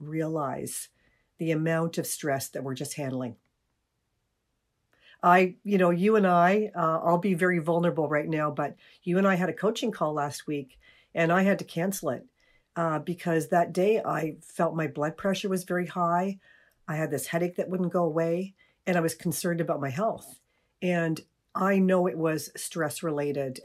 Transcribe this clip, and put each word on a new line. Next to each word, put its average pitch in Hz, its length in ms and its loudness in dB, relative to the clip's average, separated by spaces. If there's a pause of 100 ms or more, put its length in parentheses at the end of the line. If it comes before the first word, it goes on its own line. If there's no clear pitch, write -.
realize 151 880 -6 (480)
the 160 140 -2
amount 165 480 0
of 156 80 -4
stress 139 420 -4
that 139 160 -10
we're 131 100 -6
just 143 200 -8
handling. 127 420 -6 (1900)
I, 180 420 6
you 202 120 2
know, 180 140 6
you 196 260 4
and 196 100 6
I, 185 480 4
uh, 165 300 0
I'll 170 140 4
be 190 160 2
very 180 240 2
vulnerable 165 500 0
right 151 200 0
now, 151 220 0
but 147 260 -6 (260)
you 175 160 0
and 196 100 4
I 190 60 4
had 175 160 0
a 156 40 -4
coaching 226 380 -2
call 151 220 -2
last 143 320 -4
week, 143 320 -6 (360)
and 165 160 2
I 185 120 4
had 190 160 4
to 156 60 -6
cancel 175 460 -4
it, - 140 -6 (520)
uh, 160 240 -2
because 165 480 -2
that - 240 2
day 196 280 2
I 156 400 -4
felt 165 340 -2
my 160 120 -2
blood 147 320 -4
pressure 196 320 -2
was 185 140 -4
very 180 220 -2
high. 180 520 -2 (500)
I 156 80 -4
had 156 140 -2
this 139 160 -4
headache 175 300 -2
that 175 120 -2
wouldn't 180 240 -2
go 175 120 2
away, 165 500 -2 (320)
and 180 100 2
I 175 40 4
was 160 140 0
concerned 170 460 -2
about 151 200 -2
my 139 100 -4
health. 190 500 -6 (400)
And 170 400 0 (340)
I 196 240 2
know 185 280 4
it 185 100 -2
was 160 400 -2
stress-related 147 1080 -4